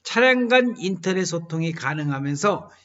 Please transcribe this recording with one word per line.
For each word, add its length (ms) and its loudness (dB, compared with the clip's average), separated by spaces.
차량 460 2
간 300 4
인터넷 480 -2
소통이 460 -4
가능하면서 1000 -4